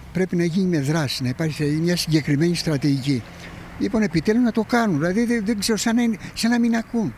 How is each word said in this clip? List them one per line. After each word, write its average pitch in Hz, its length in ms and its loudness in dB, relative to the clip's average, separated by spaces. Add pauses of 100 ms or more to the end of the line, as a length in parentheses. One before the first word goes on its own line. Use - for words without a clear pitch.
(140)
πρέπει 185 220 -2
να 170 80 2
γίνει 180 220 0
με 175 140 2
δράση, 143 440 0
να 123 60 0
υπάρχει 156 340 -2
μια 160 320 0
συγκεκριμένη 160 600 2
στρατηγική. 139 680 0 (560)
Λοιπόν, 214 220 0
επιτέλους 214 420 2
να 226 80 2
το 220 120 0
κάνουν, 220 340 2
δηλαδή 185 280 2
δεν, 233 200 0
δεν 208 140 0
ξέρω, 214 180 0
σαν 226 180 0
να 240 60 4
είναι, 226 160 0 (160)
σαν 226 180 0
να 240 80 4
μην 233 160 2
ακούν 226 420 -2